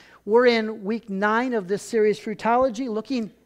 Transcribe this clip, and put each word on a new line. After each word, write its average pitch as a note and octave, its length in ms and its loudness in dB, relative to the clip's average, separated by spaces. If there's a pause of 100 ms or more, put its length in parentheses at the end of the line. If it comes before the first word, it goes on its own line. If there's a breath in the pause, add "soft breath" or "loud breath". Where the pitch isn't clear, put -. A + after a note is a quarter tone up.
(260 loud breath)
we're A#3 220 6
in A3 360 0
week G#3 280 -6
nine A3 420 0
of G3+ 140 -2
this F#3+ 160 -4
series, G#3+ 360 2
Fruitology, A#3 680 -2
looking A3 420 -6 (140)